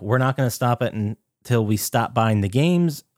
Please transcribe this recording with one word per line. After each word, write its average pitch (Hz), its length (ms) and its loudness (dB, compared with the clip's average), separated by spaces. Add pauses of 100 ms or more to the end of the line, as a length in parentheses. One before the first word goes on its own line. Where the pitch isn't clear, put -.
we're 117 160 0
not 131 180 0
gonna 127 140 0
stop 120 320 -2
it 120 100 -4
until - 720 -2
we 104 140 0
stop - 340 -2
buying 110 300 2
the 98 80 -2
games. 165 540 0 (140)